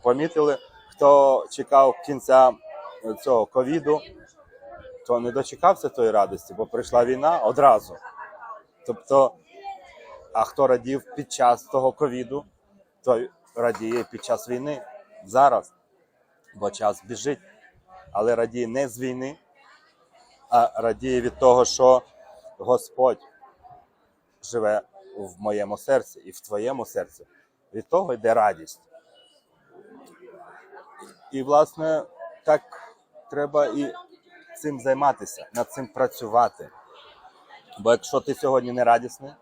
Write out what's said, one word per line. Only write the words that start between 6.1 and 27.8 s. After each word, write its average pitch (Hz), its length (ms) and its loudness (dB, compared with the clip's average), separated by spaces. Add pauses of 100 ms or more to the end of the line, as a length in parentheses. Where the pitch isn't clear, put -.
радості, 98 440 0
бо 104 120 -6
прийшла 120 380 0
війна 139 340 0
одразу. 120 580 2 (880)
Тобто, 131 480 2 (1000)
а 110 120 0
хто 139 220 -2
радів 127 500 -2
під 143 160 -12
час 120 300 0
того 131 300 -2
ковіду, 127 520 -6 (600)
той 123 260 -2 (240)
радіє 117 560 -4
під 110 140 -18
час 117 240 -6
війни, 131 340 -8 (420)
зараз, 120 480 2 (840)
бо 101 160 -4
час 104 340 -4
біжить, 117 340 -6 (760)
але 110 220 0
радіє 117 320 -4
не 131 220 -4
з 117 120 -14
війни, 131 380 -8 (1120)
а 117 340 0
радіє 117 380 -2
від 120 180 -6
того, 127 260 6
що 127 380 4 (560)
Господь 123 640 -2 (1200)
живе 107 400 -2 (340)
в 95 240 -16
моєму 104 360 -6
серці - 440 -4
і 92 100 -20
в - 100 -20
твоєму 113 460 -8
серці. - 400 -12 (480)
Від 107 140 -12